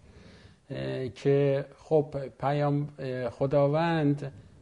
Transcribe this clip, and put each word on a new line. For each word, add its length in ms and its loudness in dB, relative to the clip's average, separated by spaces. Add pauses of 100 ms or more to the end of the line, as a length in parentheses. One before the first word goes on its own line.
(720)
اه، 380 -6
که 560 2 (120)
خب 380 0 (260)
پیام، 480 0 (100)
اه، 320 -4
خداوند 1000 2 (300)